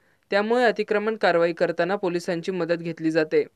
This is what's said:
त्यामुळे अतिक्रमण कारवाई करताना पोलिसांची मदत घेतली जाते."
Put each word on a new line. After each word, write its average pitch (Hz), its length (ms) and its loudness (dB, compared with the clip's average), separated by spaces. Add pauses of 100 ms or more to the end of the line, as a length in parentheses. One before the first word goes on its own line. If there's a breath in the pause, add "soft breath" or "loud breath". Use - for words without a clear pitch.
(320)
त्यामुळे 220 320 2
अतिक्रमण 208 520 0
कारवाई 170 380 2
करताना 170 420 0
पोलिसांची 175 560 -4
मदत 170 220 -2
घेतली 165 380 -4
जाते." 156 340 2 (100)